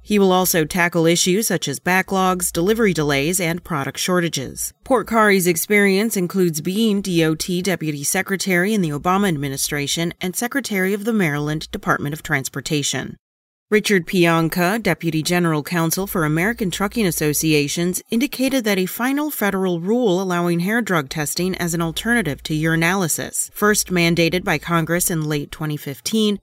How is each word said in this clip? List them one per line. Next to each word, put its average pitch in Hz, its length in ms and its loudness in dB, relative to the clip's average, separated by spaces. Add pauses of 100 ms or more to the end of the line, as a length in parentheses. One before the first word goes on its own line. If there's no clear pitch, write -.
He 208 160 2
will 196 140 6
also 185 320 2
tackle 170 420 2
issues 180 400 2
such 175 220 -2
as 135 100 -6
backlogs, 185 720 0
delivery 208 420 2
delays, 151 460 0
and 170 240 -2
product 139 360 -6
shortages. 170 760 -2 (120)
Porcari's 208 640 2
experience 202 680 2
includes 180 440 0
being 202 400 0
D 175 240 2
O 160 120 2
T 175 260 -4
Deputy 156 400 -4
Secretary 190 720 0
in 202 80 2
the 160 80 0
Obama 185 380 0
administration 143 920 -2
and 185 140 -4
Secretary 240 220 -4 (380)
of 202 100 -6
the 233 80 0
Maryland 151 580 0
Department 156 440 -2
of 156 80 -12
Transportation. 135 920 -4 (520)
Richard 208 380 2
Pianka, 170 760 2
Deputy 160 440 -2
General 170 400 2
Counsel 170 420 -2
for 180 180 -2
American 175 460 0
Trucking 202 340 -2
Associations, 160 960 0 (120)
indicated 262 500 0
that 202 160 0
a 185 80 0
final 277 420 -2
federal 190 520 -2
rule 196 420 2
allowing 175 380 0
hair 208 200 0
drug 170 280 0
testing 170 480 -4
as 170 180 -4
an 170 80 -2
alternative 165 600 -2
to 160 100 -4
urinalysis, 160 960 0
first 208 360 2
mandated 170 560 2
by 175 120 0
Congress 165 540 0
in 160 140 -2
late 151 260 -4
twenty 151 260 -6
fifteen, 208 680 -2